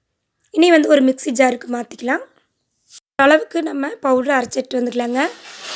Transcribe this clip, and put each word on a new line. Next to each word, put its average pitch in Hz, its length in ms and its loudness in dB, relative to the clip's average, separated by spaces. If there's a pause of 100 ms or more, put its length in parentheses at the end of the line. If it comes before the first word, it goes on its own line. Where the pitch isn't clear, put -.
(580)
இனி 330 160 6
வந்து 302 200 4
ஒரு 285 140 6
மிக்ஸி 262 320 -2
ஜாருக்கு 254 340 0
மாத்திக்கலாம். 240 480 -6 (1040)
அளவுக்கு 311 440 2
நம்ம 285 220 -6 (140)
பவுடர் 262 340 0
அரைச்சு 247 220 -6
எடுத்து 254 200 -6
வந்துக்கலாங்க. 240 400 -4 (560)